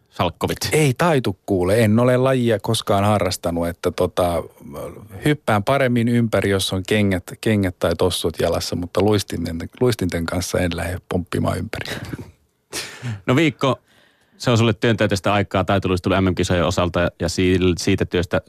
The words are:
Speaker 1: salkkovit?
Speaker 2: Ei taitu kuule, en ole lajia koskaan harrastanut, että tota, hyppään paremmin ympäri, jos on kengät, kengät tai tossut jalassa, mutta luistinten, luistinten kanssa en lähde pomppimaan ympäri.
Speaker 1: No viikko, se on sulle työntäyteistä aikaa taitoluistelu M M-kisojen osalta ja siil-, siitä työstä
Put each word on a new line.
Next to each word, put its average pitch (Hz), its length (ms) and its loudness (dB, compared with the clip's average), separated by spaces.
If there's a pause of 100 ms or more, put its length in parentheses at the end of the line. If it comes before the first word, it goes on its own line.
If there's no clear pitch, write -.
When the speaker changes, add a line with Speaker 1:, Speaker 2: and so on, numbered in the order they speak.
(100)
Speaker 1:
salkkovit? - 600 -4
Speaker 2:
Ei 147 220 2
taitu 135 520 0
kuule, 101 380 2
en 107 140 4
ole 123 180 4
lajia 127 420 2
koskaan 101 460 0
harrastanut, 87 640 0
että 87 220 -4
tota, 87 520 0 (840)
hyppään 117 400 0
paremmin 123 440 2
ympäri, 110 420 2
jos 98 220 -2
on 95 160 -4
kengät, 101 360 2 (160)
kengät 101 380 0
tai 85 180 0
tossut 87 440 -2
jalassa, 85 360 -2
mutta 87 260 -2
luistinten, 92 560 0 (220)
luistinten 90 460 0
kanssa 90 320 -4
en 85 180 -2
lähde 87 220 -6 (100)
pomppimaan 95 500 -2
ympäri. - 340 -8 (1300)
Speaker 1:
No 127 100 2
viikko, 139 420 0 (600)
se - 120 -2
on 113 80 4
sulle 113 160 4
työntäyteistä 104 580 0
aikaa 98 320 0
taitoluistelu 92 560 0
M 95 40 2
M-kisojen 87 420 0
osalta 87 340 0 (200)
ja 85 80 -2
siil-, 90 500 2
siitä 92 260 0
työstä 90 440 -2